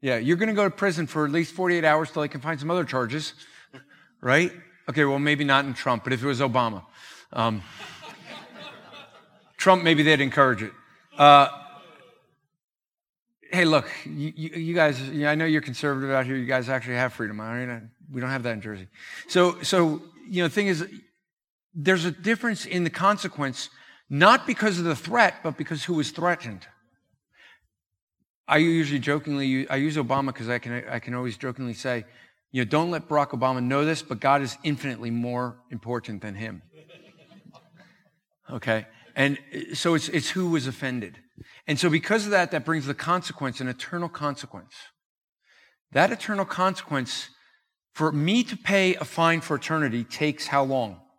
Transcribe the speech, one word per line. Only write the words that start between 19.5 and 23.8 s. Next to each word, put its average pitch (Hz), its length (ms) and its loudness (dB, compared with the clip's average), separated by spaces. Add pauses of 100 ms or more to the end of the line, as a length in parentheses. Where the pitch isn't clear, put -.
so, 165 400 2 (260)
you 185 160 -2
know, 170 60 2
the - 40 -14
thing 208 140 0
is, 175 180 0 (880)
there's 170 300 2
a 175 80 0
difference 214 540 -2
in 175 180 -2
the 165 60 0
consequence, 160 800 -2 (400)